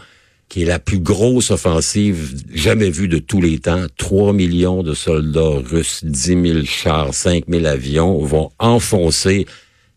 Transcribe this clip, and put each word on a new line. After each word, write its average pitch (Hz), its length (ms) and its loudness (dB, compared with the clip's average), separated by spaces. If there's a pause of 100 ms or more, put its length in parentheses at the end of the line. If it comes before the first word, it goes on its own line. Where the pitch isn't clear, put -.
(480)
qui 90 140 -6
est 82 40 0
la 85 140 -2
plus - 180 -2
grosse 107 540 2
offensive 80 920 0 (100)
jamais 104 380 2
vue 87 160 -2
de 82 120 0
tous 95 220 0
les 82 200 2
temps. 87 260 -2 (100)
Trois 101 360 2
millions 90 500 2
de 78 120 -4
soldats 78 680 0
russes, 82 380 -4
dix 78 320 -2
mille 82 320 2
chars, 78 480 -2
cinq 87 320 0
mille 85 200 0
avions 73 520 0
vont 76 400 0
enfoncer 98 880 2 (500)